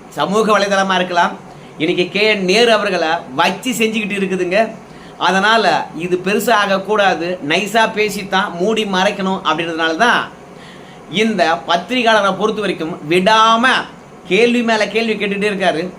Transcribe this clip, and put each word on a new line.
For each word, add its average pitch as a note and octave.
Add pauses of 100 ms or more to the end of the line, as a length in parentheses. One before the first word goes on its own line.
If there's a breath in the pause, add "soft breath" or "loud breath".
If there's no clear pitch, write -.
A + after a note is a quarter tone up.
சமூக G3
வலைதளமா G3
இருக்கலாம், F3+ (440 loud breath)
இன்னைக்கு E3+
கே G#3+
நேரு G3+
அவர்களை G3 (280)
வச்சு F#3+
செஞ்சுக்கிட்டு A3
இருக்குதுங்க. F#3+ (480 loud breath)
அதனால F#3+ (140)
இது F3 (100)
பெருசா G3+
ஆகக்கூடாது, F#3+
நைஸா G3 (140)
பேசித்தான் G3 (100)
மூடி G#3+
மறைக்கணும் F#3+
அப்படின்றதுனால D#3+
தான் G3+ (880 loud breath)
இந்த F3
பத்திரிகையாளரை G3+
பொறுத்த G#3+
வரைக்கும் E3 (120)
விடாம A3 (600)
கேள்வி A#3+
மேல G#3+
கேள்வி A3
கேட்டுட்டே G3+
இருக்காரு. F3+